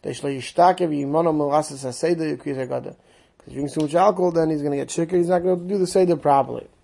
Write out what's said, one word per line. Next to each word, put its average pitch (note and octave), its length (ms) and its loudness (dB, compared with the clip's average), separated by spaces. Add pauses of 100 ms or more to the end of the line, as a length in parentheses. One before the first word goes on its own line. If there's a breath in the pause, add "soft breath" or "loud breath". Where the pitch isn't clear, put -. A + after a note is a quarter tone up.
They D3 100 -6
shall C#3+ 180 -6
yishtakev, F3 580 2
Yimano, D3+ 440 0
Molasses, D3 520 0
Haseda, D#3+ 520 -2
Yukriz, C#3 200 -8
Haggadah. B2+ 400 -6
'Cause - 500 -20
if - 0 -
he C3 80 -18
drinks C#3 200 -6
too D#3+ 80 0
much D3 120 -2
alcohol, F3+ 380 4
then D#3+ 180 2
he's D3+ 100 -2
gonna C#3+ 140 -2
get C#3 160 -4
sicker, E3+ 260 -2
he's F3 120 2
not F3+ 160 2
gonna F#3 100 2
be F3 60 -4
able F3 80 -10
to G3 60 -2
do G3+ 40 0
the F3+ 80 2
Seder F#3 300 2
properly. C#3 500 0 (180)